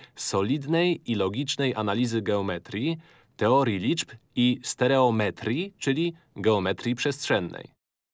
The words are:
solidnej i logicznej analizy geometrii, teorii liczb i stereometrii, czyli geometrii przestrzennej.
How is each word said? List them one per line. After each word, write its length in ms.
solidnej 920
i 40
logicznej 600
analizy 480
geometrii, 760
teorii 420
liczb 320
i 280
stereometrii, 1160
czyli 360
geometrii 580
przestrzennej. 760